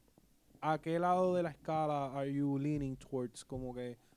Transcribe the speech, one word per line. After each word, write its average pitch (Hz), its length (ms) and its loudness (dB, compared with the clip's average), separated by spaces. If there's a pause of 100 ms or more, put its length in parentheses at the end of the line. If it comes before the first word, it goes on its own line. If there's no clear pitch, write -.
(600)
¿a 156 200 2
qué 165 180 -2
lado 180 380 4
de 175 80 2
la 165 60 -2
escala 151 560 0 (120)
are 139 140 -2
you 139 260 2
leaning 139 380 -2
towards? - 480 -6
Como 127 280 -8
que 123 260 -10 (180)